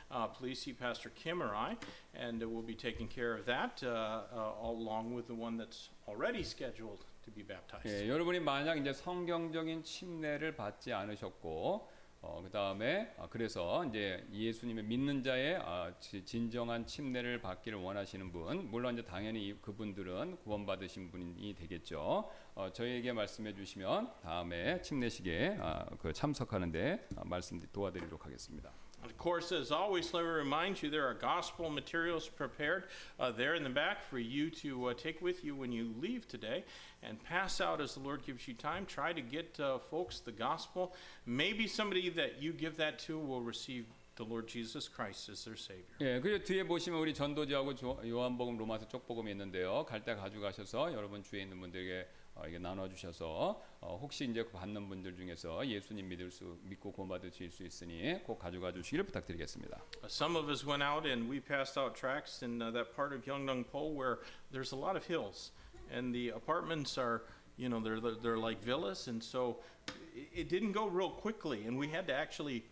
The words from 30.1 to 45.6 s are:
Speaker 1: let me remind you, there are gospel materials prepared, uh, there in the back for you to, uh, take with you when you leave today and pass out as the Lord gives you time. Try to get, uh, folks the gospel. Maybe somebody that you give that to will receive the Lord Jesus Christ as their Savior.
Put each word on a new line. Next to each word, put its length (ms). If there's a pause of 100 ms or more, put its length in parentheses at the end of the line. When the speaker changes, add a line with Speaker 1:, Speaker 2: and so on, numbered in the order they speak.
Speaker 1:
let 100
me 60
remind 520
you, 80
there 160
are 80
gospel 560
materials 580
prepared, 600 (320)
uh, 100
there 240
in 80
the 100
back 300
for 160
you 320 (120)
to, 260
uh, 60
take 260
with 240
you 100
when 160
you 300
leave 260
today 380 (400)
and 180
pass 380
out 200
as 140
the 60
Lord 240
gives 240
you 80
time. 300
Try 260
to 80
get, 400
uh, 180
folks 460
the 80
gospel. 600 (320)
Maybe 420
somebody 400
that 340
you 120
give 240
that 280
to 120
will 260
receive 400 (320)
the 80
Lord 240
Jesus 400
Christ 400
as 160
their 140
Savior. 420